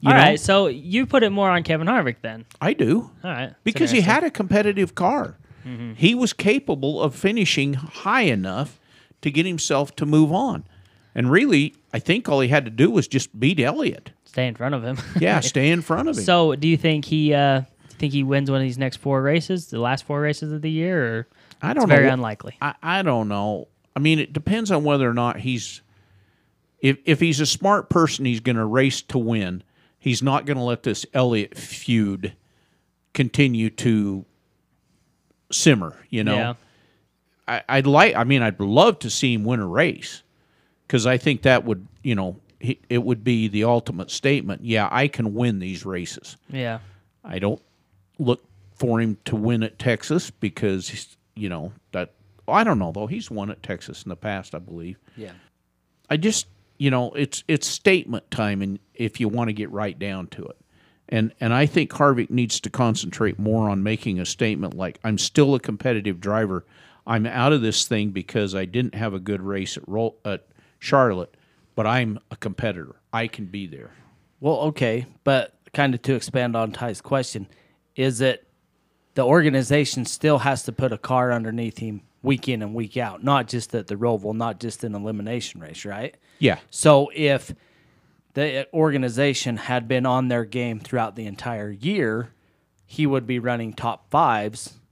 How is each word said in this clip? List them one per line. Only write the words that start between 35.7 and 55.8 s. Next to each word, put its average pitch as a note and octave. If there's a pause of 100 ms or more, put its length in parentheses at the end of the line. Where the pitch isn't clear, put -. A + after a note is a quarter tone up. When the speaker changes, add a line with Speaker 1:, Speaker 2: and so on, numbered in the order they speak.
Speaker 1:
you A2
know? G#2+
Speaker 2:
Yeah. A#2+ (960)
Speaker 1:
I, A2+
I'd C3+
like, D#3
I A#2
mean, B2+
I'd A2
love C#3+
to A2
see B2
him G#2+
win A#2
a G2
race - (680)
'cause A#2+
I B2+
think C3+
that C3
would, G2+ (160)
you A#2+
know, F#2+ (220)
he, A#2+ (100)
it B2
would A#2
be A2+
the G#2
ultimate A2+
statement. -
"Yeah, A2
I C3+
can A2
win A#2
these F#2
races." F2+ (120)
Speaker 2:
Yeah. A#2+ (440)
Speaker 1:
I F#2+
don't G2+ (580)
look B2 (300)
for A#2
him A2 (100)
to A#2
win A2+
at A2
Texas C3
because, F#2+
he's, - (180)
you G#2
know, F2 (200)
that, F2+ (360)
I G3
don't F3+
know, F2
though. G2+
He's G3+
won G#2
at -
Texas -
in -
the F2
past, G2
I D#2
believe. F2 (180)
Speaker 3:
Yeah. G#2 (760)